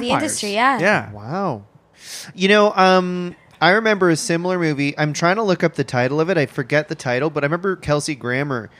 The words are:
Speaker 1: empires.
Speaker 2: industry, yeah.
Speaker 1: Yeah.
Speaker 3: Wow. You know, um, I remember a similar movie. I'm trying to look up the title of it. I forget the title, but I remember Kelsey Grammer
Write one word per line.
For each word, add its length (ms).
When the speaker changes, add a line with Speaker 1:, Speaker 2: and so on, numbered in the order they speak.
Speaker 1:
empires. 160
Speaker 2:
industry, 320
yeah. 240
Speaker 1:
Yeah. 340
Speaker 3:
Wow. 520
You 140
know, 260
um, 640
I 120
remember 360
a 80
similar 420
movie. 400
I'm 140
trying 240
to 60
look 200
up 120
the 100
title 360
of 100
it. 80
I 80
forget 420
the 60
title, 340
but 160
I 20
remember 300
Kelsey 380
Grammer 640